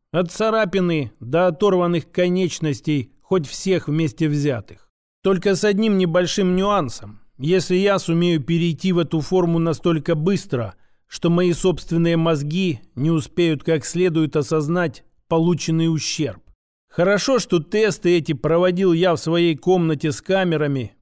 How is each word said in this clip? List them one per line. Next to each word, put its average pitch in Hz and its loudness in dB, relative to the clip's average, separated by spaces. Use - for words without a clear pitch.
От 170 -2
царапины 185 0
до 156 0
оторванных 175 0
конечностей, 160 -2
хоть 180 -2
всех - -2
вместе 156 -2
взятых. 143 -4
Только 190 2
с 180 0
одним 208 2
небольшим 180 0
нюансом. 185 -2
Если 175 0
я 196 2
сумею 170 0
перейти 170 -2
в 170 0
эту 160 0
форму 170 0
настолько 165 0
быстро, 151 -2
что - -2
мои 175 2
собственные 170 0
мозги 165 0
не 147 -2
успеют 165 -2
как 160 -2
следует 165 -2
осознать 156 -2
полученный 165 0
ущерб. 147 -6
Хорошо, 202 2
что - 0
тесты 180 0
эти 156 -2
проводил 180 2
я 170 2
в 151 -2
своей 170 0
комнате 160 0
с - -8
камерами, 151 -2